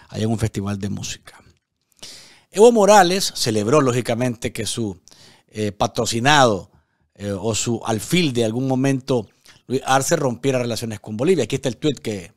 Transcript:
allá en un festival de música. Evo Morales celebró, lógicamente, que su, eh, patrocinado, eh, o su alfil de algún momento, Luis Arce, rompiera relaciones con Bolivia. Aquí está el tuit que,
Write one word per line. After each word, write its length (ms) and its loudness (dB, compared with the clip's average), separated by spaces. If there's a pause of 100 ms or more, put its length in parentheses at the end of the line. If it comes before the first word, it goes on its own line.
allá 160 -4
en 40 -2
un 80 0
festival 400 -4
de 120 -8
música. 540 -12 (1080)
Evo 200 8
Morales 640 4
celebró, 460 2
lógicamente, 720 -2
que 140 -8
su, 320 -6 (480)
eh, 240 -4
patrocinado, 1000 2 (460)
eh, 160 -10
o 240 -4
su 280 -4
alfil 480 0
de 140 0
algún 220 -4
momento, 600 -2 (380)
Luis 200 -4
Arce, 300 2
rompiera 440 -2
relaciones 400 -6
con 180 -10
Bolivia. 280 2
Aquí 100 -4
está 120 -6
el 100 -4
tuit 200 -4
que, 400 -10